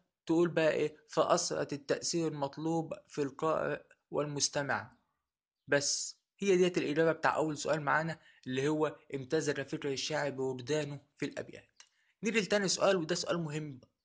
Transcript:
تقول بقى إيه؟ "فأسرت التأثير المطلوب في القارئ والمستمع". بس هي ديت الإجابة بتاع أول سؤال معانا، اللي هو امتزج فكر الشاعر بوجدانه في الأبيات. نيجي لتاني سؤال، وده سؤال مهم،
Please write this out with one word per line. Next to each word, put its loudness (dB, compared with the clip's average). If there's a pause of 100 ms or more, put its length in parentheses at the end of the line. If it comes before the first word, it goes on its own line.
(260)
تقول 4
بقى 2
إيه؟ 0 (120)
"فأسرت 2
التأثير -2
المطلوب -4 (140)
في -4
القارئ -2 (280)
والمستمع". -2 (720)
بس 0 (220)
هي 4
ديت 4
الإجابة 2
بتاع 2
أول 0
سؤال 0
معانا، 0 (280)
اللي 0
هو 0 (180)
امتزج -2
فكر -6
الشاعر -2
بوجدانه -4 (180)
في -4
الأبيات. -12 (420)
نيجي 2
لتاني 2
سؤال، 4
وده 0
سؤال -2
مهم، -6 (240)